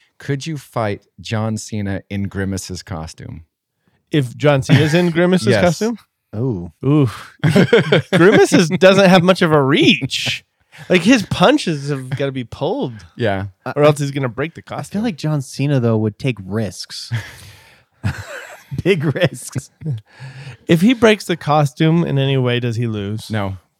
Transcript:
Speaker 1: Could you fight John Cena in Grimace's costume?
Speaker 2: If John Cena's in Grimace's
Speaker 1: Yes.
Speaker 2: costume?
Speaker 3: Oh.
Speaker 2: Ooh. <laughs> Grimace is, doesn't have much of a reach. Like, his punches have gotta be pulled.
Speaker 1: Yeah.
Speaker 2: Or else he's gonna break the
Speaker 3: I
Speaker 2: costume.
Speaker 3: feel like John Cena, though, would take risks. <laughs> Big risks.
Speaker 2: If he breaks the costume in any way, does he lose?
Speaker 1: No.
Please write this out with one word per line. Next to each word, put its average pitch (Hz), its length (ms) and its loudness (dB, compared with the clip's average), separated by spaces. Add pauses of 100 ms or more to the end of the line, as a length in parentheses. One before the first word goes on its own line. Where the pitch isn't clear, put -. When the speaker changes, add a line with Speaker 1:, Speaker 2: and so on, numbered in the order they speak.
(180)
Speaker 1:
Could 139 300 -8
you 156 100 -8
fight 107 500 -6 (120)
John 110 380 -4
Cena 98 520 -8
in 98 200 -6
Grimace's 95 540 -6
costume? 80 600 -14 (680)
Speaker 2:
If 131 240 -2
John 139 280 2
Cena's 147 320 4
in 175 160 2
Grimace's 175 380 2
Speaker 1:
Yes. 110 140 4
Speaker 2:
costume? 208 340 0 (360)
Speaker 3:
Oh. 104 380 -6 (120)
Speaker 2:
Ooh. 143 240 4 (360)
<laughs> 147 60 2 (640)
Grimace 220 400 6
is, 190 160 4
doesn't 190 380 6
have 180 140 6
much 185 220 2
of 165 80 2
a 151 100 4
reach. - 840 0 (460)
Like, 180 140 4
his 220 240 4
punches 170 640 0
have 131 200 -6
gotta 139 220 -4
be 131 120 -8
pulled. 139 640 -6 (100)
Speaker 1:
Yeah. 98 320 -2 (280)
Speaker 2:
Or 147 80 2
else 147 160 4
he's 143 120 -4
gonna 135 180 -4
break 139 260 -8
the 101 100 -18
Speaker 3:
I - 40 -20
Speaker 2:
costume. 151 300 -8
Speaker 3:
feel 214 40 -4
like 226 140 -4
John 151 260 -4
Cena, 139 360 -2
though, 117 180 2
would 107 200 -2
take 127 260 -4
risks. 98 680 -10 (920)
<laughs> - 800 -10
Big 175 200 0
risks. 156 680 -4 (960)
Speaker 2:
If 170 140 4
he 233 120 4
breaks 220 320 2
the 180 100 -2
costume 156 720 2
in 139 140 -2
any 135 180 0
way, 123 220 0
does 120 180 -4
he 120 100 -2
lose? 107 420 -8
Speaker 1:
No. 98 280 -4 (220)